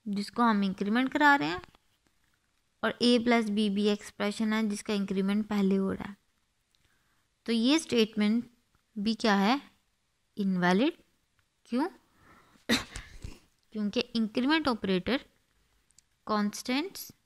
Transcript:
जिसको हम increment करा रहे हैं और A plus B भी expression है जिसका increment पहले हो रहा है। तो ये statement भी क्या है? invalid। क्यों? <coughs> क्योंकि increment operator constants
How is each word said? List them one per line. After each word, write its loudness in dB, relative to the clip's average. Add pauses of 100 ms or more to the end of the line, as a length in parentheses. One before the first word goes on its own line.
जिसको -4
हम 4
increment -2
करा 4
रहे -2
हैं -6 (1200)
और -4
A 6
plus 2
B 0
भी 0
expression -2
है 0
जिसका -4
increment -2
पहले 2
हो -2
रहा -10
है। -16 (1300)
तो -2
ये 4
statement 0 (460)
भी -2
क्या 2
है? 4 (760)
invalid। 2 (640)
क्यों? -2 (800)
<coughs> 2 (960)
क्योंकि -4
increment -2
operator -2 (1000)
constants -4 (140)